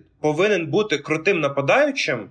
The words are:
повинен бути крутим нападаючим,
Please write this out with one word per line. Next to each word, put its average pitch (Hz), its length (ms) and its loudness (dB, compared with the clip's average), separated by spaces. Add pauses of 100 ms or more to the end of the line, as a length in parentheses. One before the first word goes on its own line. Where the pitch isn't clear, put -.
(220)
повинен 165 460 2
бути 175 300 0
крутим 160 420 -2
нападаючим, 147 920 0